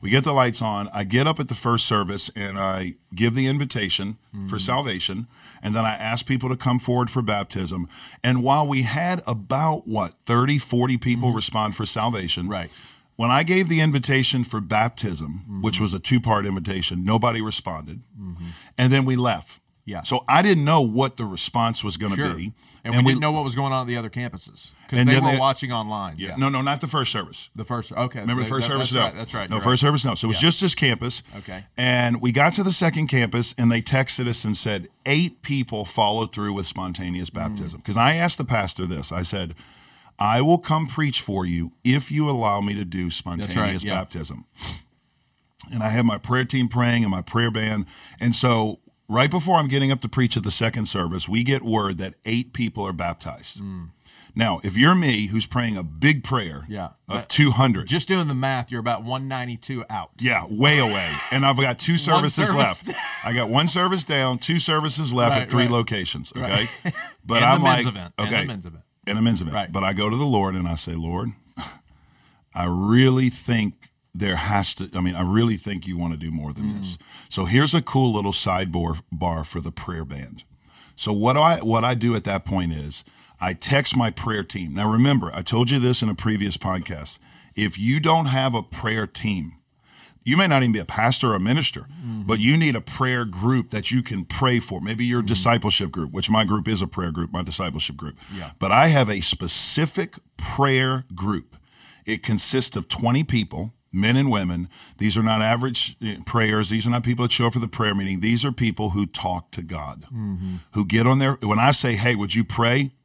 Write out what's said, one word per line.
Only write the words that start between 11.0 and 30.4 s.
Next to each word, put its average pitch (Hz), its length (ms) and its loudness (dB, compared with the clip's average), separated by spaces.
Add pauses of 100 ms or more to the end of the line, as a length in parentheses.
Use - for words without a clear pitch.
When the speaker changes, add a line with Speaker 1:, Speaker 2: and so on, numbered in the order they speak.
Speaker 2:
Mm-hmm. 113 60 2
Speaker 1:
respond 107 400 -2
for 107 100 -4
salvation, 98 640 -2
Speaker 2:
Right. 92 240 -8 (440)
Speaker 1:
when 113 160 0
I 139 120 4
gave 180 260 2
the 160 100 2
invitation 135 640 2
for 110 160 -4
baptism, 95 840 -2
Speaker 2:
Mm-hmm. 101 180 -10
Speaker 1:
which 104 180 0
was 101 140 0
a 95 60 -4
two-part 110 480 2
invitation, 92 560 -4
nobody 113 380 2
responded. 87 600 -8 (180)
Speaker 2:
Mm-hmm. 87 260 -12 (320)
Speaker 1:
And 127 160 6
then 135 120 4
we 131 100 2
left. 117 440 -2 (240)
Speaker 2:
Yeah. 92 200 -12
Speaker 1:
So 127 240 -2
I 151 160 4
didn't 185 200 4
know 151 180 6
what 127 360 2
the 110 80 -4
response 113 580 -2
was 95 140 -4
gonna 101 180 -2
Speaker 2:
Sure. 92 200 -2
Speaker 1:
be. 92 180 -8 (300)
Speaker 2:
And 113 120 -4
Speaker 1:
And - 20 6
Speaker 2:
we 127 120 6
Speaker 1:
we - 40 6
Speaker 2:
didn't 123 80 0
know 151 100 2
what 156 120 0
was 127 120 -4
going 135 180 0
on 131 80 0
at 120 60 -6
the 120 100 -2
other 113 140 -6
campuses - 600 -10 (160)
'cause 123 120 2
Speaker 1:
And 123 100 8
Speaker 2:
they 131 60 8
Speaker 1:
then 135 80 4
Speaker 2:
were 131 100 4
Speaker 1:
they 135 60 2
Speaker 2:
watching 135 320 0
online. 107 460 -4
Speaker 1:
Yeah. 95 120 -8
Speaker 2:
Yeah. 87 80 -8
Speaker 1:
No, 139 120 2
no, 131 120 -2
not 143 200 -2
the 160 60 -6
first 127 240 -2
service. - 440 -8
Speaker 2:
The 110 100 -10
first, 117 260 -8
okay. 120 300 -4
Speaker 1:
Remember 120 220 -2
the - 20 0
Speaker 2:
They, 110 40 -4
Speaker 1:
first 131 180 -2
Speaker 2:
that, 139 60 -2
Speaker 1:
service? 131 180 0
Speaker 2:
that's - 20 -2
Speaker 1:
No. 127 100 2
Speaker 2:
right, 107 140 -2
that's 110 160 -10
right, 101 160 -8
Speaker 1:
No, 107 80 -4
Speaker 2:
you're 101 60 -4
Speaker 1:
first 123 200 4
Speaker 2:
right. 143 60 6
Speaker 1:
service, 139 160 2
no. 120 100 0
So 113 120 -2
it - 20 2
was 101 80 0
Speaker 2:
Yeah. - 120 0